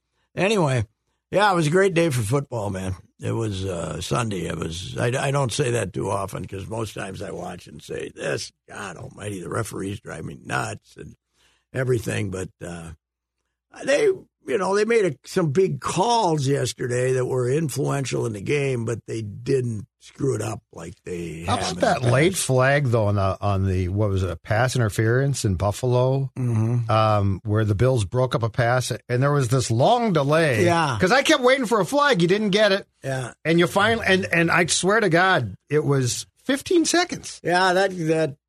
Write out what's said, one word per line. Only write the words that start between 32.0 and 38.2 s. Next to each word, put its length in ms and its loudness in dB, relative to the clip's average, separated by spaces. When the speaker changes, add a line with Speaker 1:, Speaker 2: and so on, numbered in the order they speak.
Speaker 2:
you 60 4
didn't 220 2
get 220 4
it, 160 -2
Speaker 1:
Yeah. 300 -6
Speaker 2:
and 140 4
you 80 6
finally, 420 2
and, 240 4
and 180 4
I 160 4
swear 340 2
to 100 2
God, 440 2
it 160 2
was 420 0
fifteen 420 2
seconds. 580 -2
Speaker 1:
Yeah, 300 4
that, 160 2
that 280 0